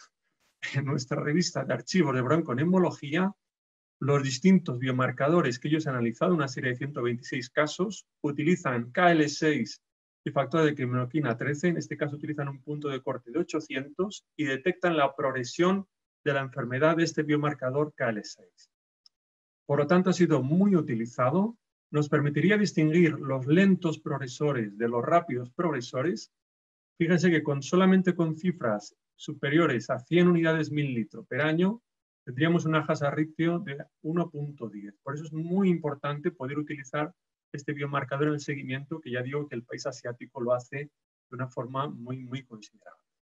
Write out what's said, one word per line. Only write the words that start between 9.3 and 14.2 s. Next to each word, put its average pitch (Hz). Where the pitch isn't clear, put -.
y 139
factor 139
de 147
quimioquina 123
trece, 147
en 165
este 151
caso 147
utilizan 147
un 135
punto 147
de 131
corte 127
de 143
ochocientos 151